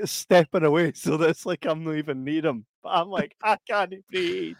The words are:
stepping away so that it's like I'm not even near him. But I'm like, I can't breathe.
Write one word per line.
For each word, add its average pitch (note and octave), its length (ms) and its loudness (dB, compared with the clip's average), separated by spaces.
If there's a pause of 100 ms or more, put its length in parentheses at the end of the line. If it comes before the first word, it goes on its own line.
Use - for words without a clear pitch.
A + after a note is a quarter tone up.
stepping F3 580 2
away D#3 300 4
so D#3 240 -2
that D#3+ 120 4
it's - 160 -2
like F3+ 200 -6
I'm D#3+ 180 -2
not D#3+ 120 -6
even D3 280 -4
near D3+ 220 -4
him. B2 200 -2 (180)
But - 60 -12
I'm F3+ 200 0
like, E3+ 320 -6
I G#3+ 160 0 (100)
can't G3+ 260 -2 (160)
breathe. F3+ 500 -6